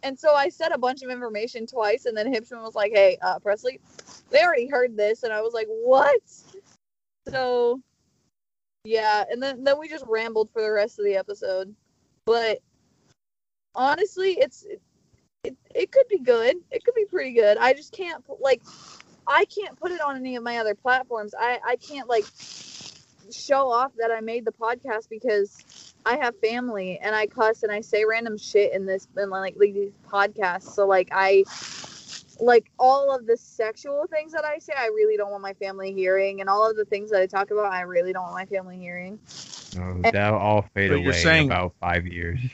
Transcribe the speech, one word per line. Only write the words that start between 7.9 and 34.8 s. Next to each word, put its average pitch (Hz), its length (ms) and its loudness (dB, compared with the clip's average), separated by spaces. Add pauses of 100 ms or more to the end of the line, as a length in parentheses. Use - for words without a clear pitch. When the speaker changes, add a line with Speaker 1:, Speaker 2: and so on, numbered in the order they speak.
Speaker 1:
yeah, 214 460 2
and 240 120 -4
then, 269 220 -6
then 277 140 4
we 320 100 -14
just 302 180 -12
rambled 220 460 -2
for 226 80 -4
the 214 100 0
rest 214 280 0
of 208 80 -2
the 196 100 2
episode. 190 580 -6 (520)
But 226 320 2 (1160)
honestly, 359 580 0
it's, - 320 -2
it, - 180 -16 (600)
it, 262 140 -10 (180)
it - 180 -2
could 539 160 6
be 403 100 0
good. 247 380 4 (140)
It 480 140 -6
could 494 100 2
be 427 120 2
pretty 277 260 -4
good. 214 240 6
I 240 160 4
just 294 220 -2
can't, 349 320 -10
pu-, 277 140 -14
like, 262 200 2 (680)
I 330 200 4
can't - 340 -10
put 349 100 -4
it 339 120 -6
on 277 140 -2
any 254 200 -8
of 233 60 -8
my 233 160 -4
other 214 160 0
platforms. 247 640 -2
I, 240 280 -2
I 240 100 0
can't, 262 340 -12
like, 220 160 2 (1040)
show 277 380 0
off 247 260 0
that 226 140 -2
I 226 100 -2
made 226 240 -8
the 220 80 -4
podcast 233 560 -6
because 214 840 -4 (100)
I 240 140 2
have 247 220 -2
family 220 600 -4
and 214 140 -2
I 214 120 0
cuss 226 360 2
and 214 100 -2
I 208 80 -4
say 220 240 0
random 220 320 -2
shit 202 380 2
in 190 100 -4
this, 190 320 -4
in, 196 140 -4
like, 190 280 -6
these 202 340 0 (200)
podcasts. 202 640 -4
So, 202 120 2
like, 185 240 4
I, 190 340 4 (960)
like, 240 280 4 (100)
all 269 360 4
of 240 120 -8
the 233 100 2
sexual 220 720 -6
things 311 240 -8
that 311 120 -4
I 302 140 -4
say, 320 180 -12
I 247 100 -2